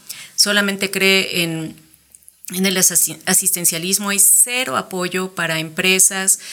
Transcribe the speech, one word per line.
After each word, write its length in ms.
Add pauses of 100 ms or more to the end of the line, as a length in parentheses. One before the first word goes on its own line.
(360)
solamente 540
cree 520
en, 340 (800)
en 120
el 100
asi-, 500
asistencialismo, 840
hay 80
cero 580
apoyo 580
para 240
empresas, 800 (140)